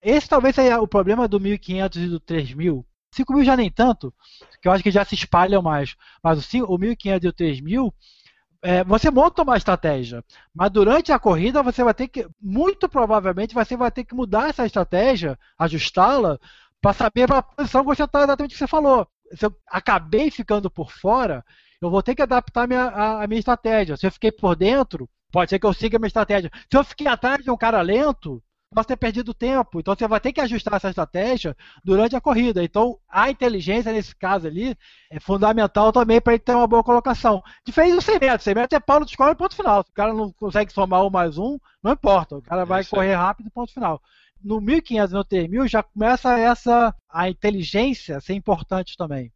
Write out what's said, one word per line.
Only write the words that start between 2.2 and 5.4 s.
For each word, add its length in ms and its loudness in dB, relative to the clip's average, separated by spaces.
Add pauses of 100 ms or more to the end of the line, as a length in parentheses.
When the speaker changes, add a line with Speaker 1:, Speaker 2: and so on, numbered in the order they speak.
Speaker 1:
mil. 320 -4 (260)
Cinco 220 -4
mil 100 4
já 120 6
nem 160 0
tanto, 420 0 (480)
que 60 0
eu 40 4
acho 120 2
que 80 2
já 120 4
se 120 -6
espalham 480 2